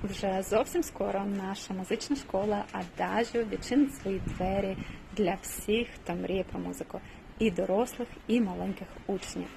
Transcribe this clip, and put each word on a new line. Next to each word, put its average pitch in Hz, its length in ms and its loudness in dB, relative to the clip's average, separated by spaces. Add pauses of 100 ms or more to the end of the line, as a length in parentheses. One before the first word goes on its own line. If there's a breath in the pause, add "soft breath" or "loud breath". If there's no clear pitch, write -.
Вже 190 380 0
зовсім 226 420 2
скоро 196 420 -2
наша 196 480 -4
музична 202 420 0
школа 202 480 0 (100)
Adagio 196 760 0
відчинить 269 460 4
свої 196 240 -2
двері 190 580 0 (400 loud breath)
для 190 240 4
всіх, - 540 0
хто - 180 -6
мріє 180 300 0
про 185 160 -4
музику. 175 400 -6 (400 loud breath)
І 220 120 6
дорослих, 190 560 2 (200)
і 233 140 6
маленьких 185 460 -2 (200)
учнів. 202 500 -2